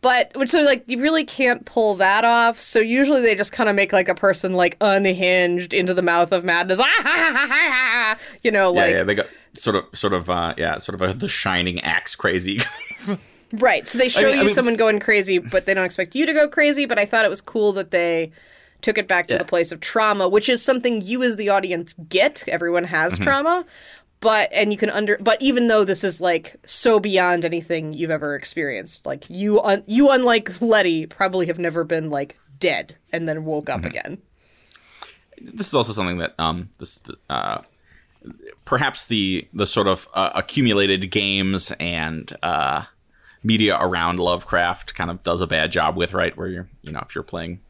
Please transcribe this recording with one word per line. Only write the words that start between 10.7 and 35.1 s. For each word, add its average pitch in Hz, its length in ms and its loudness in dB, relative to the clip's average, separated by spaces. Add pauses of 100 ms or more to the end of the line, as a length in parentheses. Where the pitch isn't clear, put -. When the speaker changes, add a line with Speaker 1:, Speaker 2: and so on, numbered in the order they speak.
Speaker 2:
sort 95 200 -10
of 92 80 0
a 95 60 -2
The 196 160 -6
Shining 90 520 -2
acts - 340 -4
crazy. 95 440 -2 (480)
<laughs> 202 120 -4 (340)
Speaker 1:
Right. 220 340 0
So 240 120 -2
they 254 60 4
Speaker 2:
I - 20 -2
Speaker 1:
show 240 160 0
Speaker 2:
mean, 214 60 4
I 208 100 4
Speaker 1:
you 196 60 2
Speaker 2:
mean, 202 100 4
Speaker 1:
someone 240 180 2
Speaker 2:
s- 214 60 -2
Speaker 1:
going 220 200 2
crazy, 196 380 2
but 185 300 0
they 196 80 2
don't 190 100 0
expect 180 300 -6
you 285 100 2
to 320 80 -2
go 294 140 4
crazy. 294 400 2
But 233 100 -2
I 208 80 2
thought 220 180 2
it 202 60 2
was 196 100 -4
cool 208 340 0
that 190 180 -6
they 165 400 0 (500)
took 214 160 0
it 202 100 -4
back 175 200 0
to 123 60 -2
Speaker 2:
Yeah. - 40 0
Speaker 1:
the - 80 -2
place 170 260 0
of 165 80 -12
trauma, 208 480 0
which 208 220 2
is 240 140 0
something 240 400 0
you 233 180 -6
as 240 140 0
the 202 140 -4
audience 185 440 -2 (160)
get. 226 380 0
Everyone 170 380 -2
has 170 280 -2
Speaker 2:
Mm-hmm. 127 100 -4
Speaker 1:
trauma. 311 420 0 (560)
But, 214 320 2
and 208 180 2
you 202 60 -2
can 208 120 0
under, 208 300 0
but 214 220 2
even 247 260 2
though 214 160 4
this 190 200 0
is, 180 180 -2
like, 170 340 -2 (100)
so - 340 2
beyond 180 460 2
anything 165 480 -4
you've 160 160 -6
ever 151 260 -4
experienced, 135 680 -8
like, - 240 -10
you, 202 320 2
un-, 202 240 0
you, 254 240 4
unlike 240 520 2
Letty, 185 460 2
probably 185 400 -2
have 170 120 -4
never 170 240 -2
been, 160 260 -4
like, 143 280 -6 (200)
dead - 380 -2 (160)
and 165 160 -4
then 156 160 -6
woke 151 260 -6
up 123 120 -4
Speaker 2:
Mm-hmm. 87 80 -8
Speaker 1:
again. - 280 -10 (1200)